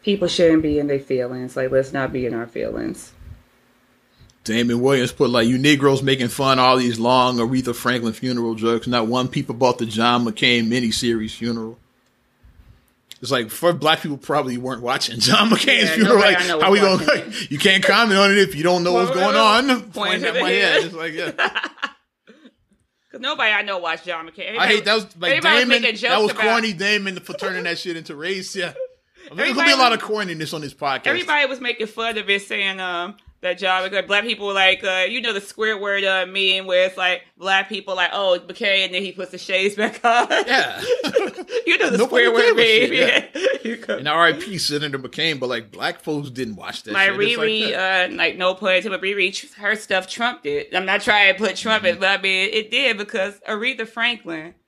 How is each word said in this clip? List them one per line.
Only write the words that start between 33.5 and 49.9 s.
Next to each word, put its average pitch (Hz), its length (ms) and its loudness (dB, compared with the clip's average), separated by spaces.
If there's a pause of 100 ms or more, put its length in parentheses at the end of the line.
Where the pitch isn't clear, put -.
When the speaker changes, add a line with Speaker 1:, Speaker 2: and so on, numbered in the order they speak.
Speaker 1:
John 185 320 -2
McCain, 190 160 -4
black 202 200 0
people 208 220 -4
were 196 60 -4
like, 190 300 2
uh, 185 240 0
you 233 140 -4
know 226 100 -4
the 196 80 -4
Squidward, 202 640 -4
uh, 190 220 0
meme 190 420 -2
where 185 200 4
it's 185 100 -6
like, 180 240 0 (160)
black 196 320 0
people 190 260 -6
like, 180 160 0
"Oh, 190 340 2
McCain," 190 400 0
and 180 80 -8
then 185 80 -2
he 185 120 -8
puts 202 180 -10
the 180 60 -14
shades 196 380 -2
back 208 280 -4
on. 240 260 4
Speaker 2:
Yeah. 247 580 0
Speaker 1:
<laughs> 508 40 0 (760)
You - 120 2
know 330 120 0
the 185 100 0
Speaker 2:
Nobody 240 260 2
Speaker 1:
Squidward 233 320 4
Speaker 2:
gave 233 320 4
a - 0 -
Speaker 1:
meme. 254 80 -2
Speaker 2:
shit, - 360 2
yeah. 330 80 -8
Speaker 1:
Yeah. 381 120 -2
<laughs> - 100 -8
You 233 140 -6
go. 202 200 -6
Speaker 2:
And 143 100 -6
R 160 200 4
I 160 60 4
P 190 240 -8
Senator 147 400 -4
McCain, 143 420 -4
but, 127 80 -4
like, 113 240 -6
black 151 300 -8
folks 143 300 -6
didn't 117 240 -8
watch 92 280 -12
that - 100 -10
Speaker 1:
Like, 196 180 2
Speaker 2:
shit. 196 100 -2
It's 233 160 0
like, 226 100 0
Speaker 1:
Riri, 214 220 0
Speaker 2:
yeah. 185 400 0
Speaker 1:
uh, - 60 -8
like, 165 220 -2
no 185 180 0
pun 185 200 0
intended, 185 240 -2
but 185 80 -8
Riri, 196 480 -4
her 208 200 -2
stuff 190 320 -4